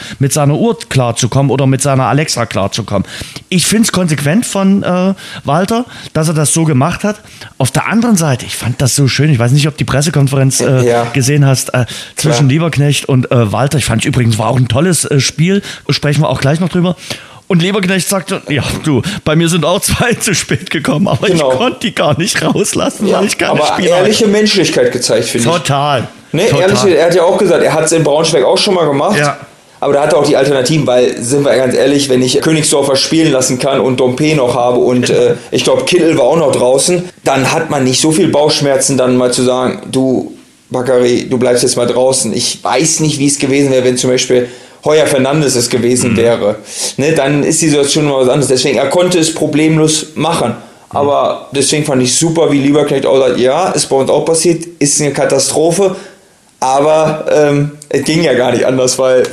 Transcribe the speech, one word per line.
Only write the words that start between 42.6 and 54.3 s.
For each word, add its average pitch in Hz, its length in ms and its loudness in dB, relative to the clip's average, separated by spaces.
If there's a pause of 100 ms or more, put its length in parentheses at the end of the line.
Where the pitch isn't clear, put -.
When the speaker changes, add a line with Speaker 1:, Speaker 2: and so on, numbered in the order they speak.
Speaker 2:
weiß 131 360 0
nicht, 143 180 0
wie 139 80 0
es 143 120 -2
gewesen 139 320 0
wäre, 127 140 2
wenn 123 140 0
zum 127 100 -2
Beispiel 123 400 0 (380)
Heuer 151 200 2
Fernandes 139 480 0
es 117 160 -2
gewesen 123 420 0
Speaker 1:
Mhm. 101 60 0
Speaker 2:
wäre. 113 380 0 (420)
Ne, 147 140 0
dann 143 300 0
ist 165 200 0
die 160 80 2
Situation 143 340 0
mal 135 160 0
was 127 80 2
anderes. 131 200 0
Deswegen, 131 280 0
er 139 140 0
konnte 180 280 2
es 156 160 0
problemlos 156 800 0
machen. 143 360 -2
Speaker 1:
Mhm. - 480 -12
Speaker 2:
Aber 143 540 -2
deswegen 151 340 -2
fand 131 160 0
ich 123 120 -2
super, 160 380 0
wie 143 80 2
Lieberknecht 143 460 0
auch 135 120 2
sagt, 131 200 0
"Ja, 139 320 0
ist - 160 -4
bei 135 100 0
uns 135 140 0
auch 151 160 0
passiert, 165 400 0 (120)